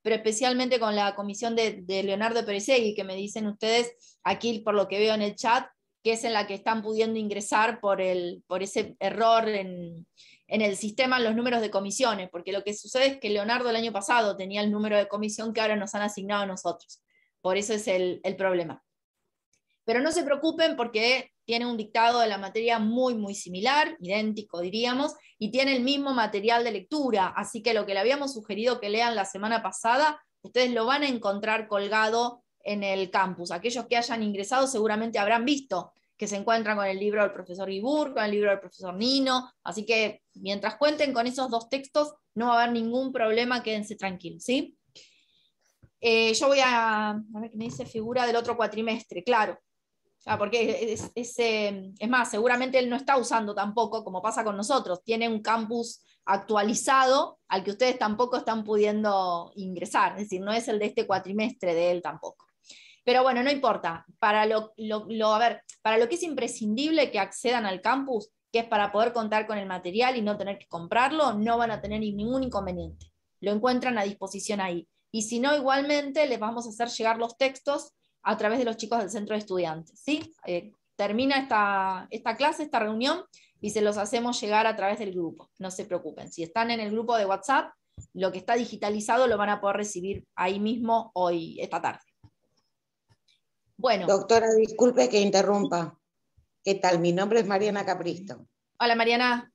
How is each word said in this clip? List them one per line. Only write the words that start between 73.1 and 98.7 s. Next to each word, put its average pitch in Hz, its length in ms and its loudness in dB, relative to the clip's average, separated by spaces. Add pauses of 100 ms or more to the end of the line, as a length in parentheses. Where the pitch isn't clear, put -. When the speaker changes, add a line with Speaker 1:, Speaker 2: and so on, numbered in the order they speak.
Speaker 1:
Lo 196 140 -2
encuentran 247 440 0
a 202 60 0
disposición 202 560 -6
ahí. 175 280 -4 (240)
Y 220 120 -4
si 233 160 -4
no, 285 160 2
igualmente 285 720 0
les 226 120 -2
vamos 233 280 -6
a - 20 -12
hacer 233 200 -4
llegar 226 280 0
los 233 200 -4
textos 269 560 -2 (280)
a 208 160 0
través 214 220 0
de 247 60 2
los 220 100 -2
chicos 226 240 -2
del 190 100 -2
centro 208 240 -4
de 214 60 0
estudiantes, 170 580 -4
¿sí? - 380 -4 (100)
Eh, 175 280 -6 (240)
termina 247 400 2
esta, 202 720 0
esta 226 240 -4
clase, 302 280 0
esta 294 160 -2
reunión, 233 440 0 (380)
y 208 80 -4
se 214 120 0
los 208 160 2
hacemos 240 440 -2
llegar 214 260 2
a 220 80 0
través 208 240 -2
del 196 140 -8
grupo. 170 440 -6
No 185 140 -10
se 185 140 -10
preocupen. 170 440 -8
Si 165 140 -10
están 226 260 -2
en 226 120 -2
el 208 100 -4
grupo 226 240 0
de 208 100 2
WhatsApp, 196 460 0 (420)
lo 180 180 -2
que 185 80 -10
está 233 160 0
digitalizado 214 680 0
lo 220 120 2
van 202 120 0
a 202 120 0
poder 196 160 0
recibir 196 480 -6 (100)
ahí 190 240 0
mismo 226 540 0
hoy, 175 480 0
esta 170 200 -6
tarde. 135 200 -6 (1800)
Bueno. 196 280 2
Speaker 2:
Doctora, 220 480 4
disculpe 240 540 6
que 208 140 4
interrumpa. 196 760 2 (640)
¿Qué 190 140 2
tal? 180 240 4
Mi 170 140 4
nombre 208 260 2
es 190 80 2
Mariana 202 380 0
Capristo. 175 600 -6 (320)